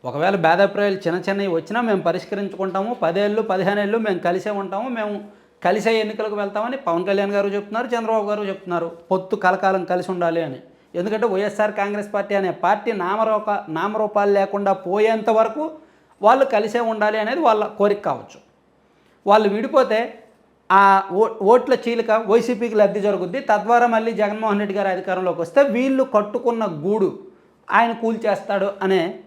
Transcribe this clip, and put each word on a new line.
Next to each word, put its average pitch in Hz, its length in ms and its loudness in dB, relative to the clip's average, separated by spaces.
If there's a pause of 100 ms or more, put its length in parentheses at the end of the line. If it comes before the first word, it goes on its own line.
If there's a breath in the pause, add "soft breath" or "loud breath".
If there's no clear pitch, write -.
ఒకవేళ 151 300 0
భేదాభిప్రాయాలు 196 680 2
చిన్న 170 120 0 (120)
చిన్నవి 196 260 -2
వచ్చినా 165 260 -2
మేము 208 200 0
పరిష్కరించుకుంటాము, 190 880 -4 (120)
పదేళ్ళు, 202 380 0
పదిహేనేళ్ళు 202 560 0
మేము 208 220 -2
కలిసే 180 320 -2 (100)
ఉంటాము, 190 280 -6
మేము 214 260 -6 (480 soft breath)
కలిసే 214 360 2
ఎన్నికలకు 214 360 -4
వెళ్తామని 208 420 -4
పవన్ 175 300 -2
కళ్యాణ్ 202 300 0
గారు 202 100 0
చెప్తున్నారు, 202 480 -4
చంద్రబాబు 220 360 0
గారు 208 200 -4
చెప్తున్నారు, 175 380 -4 (220)
పొత్తు 185 240 0
కలకాలం 190 500 2
కలిసి 180 260 -2
ఉండాలి 170 320 0
అని. 143 160 -8 (360 soft breath)
ఎందుకంటే 208 380 -2
వైఎస్ఆర్ 208 480 0
కాంగ్రెస్ 202 320 -4
పార్టీ 202 220 -2
అనే 190 160 0
పార్టీ 208 400 0
నామరూప-, 208 680 0 (100)
నామరూపాలు 202 640 0
లేకుండా 196 420 0
పోయేంత 214 560 0
వరకు 220 360 2 (560 loud breath)
వాళ్ళు 254 240 6
కలిసే 220 340 0
ఉండాలి 220 440 0
అనేది 262 240 -2
వాళ్ళ 214 180 2 (140)
కోరిక 202 300 2
కావచ్చు. 120 300 -8 (840 soft breath)
వాళ్ళు 208 240 6
విడిపోతే 226 500 0 (720)
ఆ 196 400 6
ఓ-, 220 240 0 (160)
ఓట్ల 247 220 4
చీలిక 233 380 -2 (200)
వైసీపీకి 233 440 0
లబ్ధి 208 240 4
జరుగుద్ది, 190 400 -2 (120)
తద్వారా 233 360 4
మళ్ళీ 226 260 0
జగన్మోహన్ 208 460 0
రెడ్డి 202 160 -4
గారు 202 120 0
అధికారంలోకి 180 540 -2
వస్తే 165 220 2
వీళ్ళు 262 400 2 (120)
కట్టుకున్న 226 480 0 (220)
గూడు 196 240 0 (640 soft breath)
ఆయన 233 200 2
కూల్చేస్తాడు 208 800 -2 (100)
అనే 190 200 2 (260)